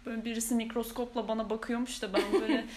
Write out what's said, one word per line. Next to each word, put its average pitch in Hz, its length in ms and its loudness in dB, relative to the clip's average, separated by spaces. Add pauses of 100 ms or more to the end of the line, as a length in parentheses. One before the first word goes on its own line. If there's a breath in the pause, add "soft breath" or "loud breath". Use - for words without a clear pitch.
böyle 226 200 -4
birisi 233 300 0
mikroskopla 233 720 -2
bana 220 220 0
bakıyormuş 233 520 -2
da 202 120 -4
ben - 280 4
böyle, 226 240 2 (120)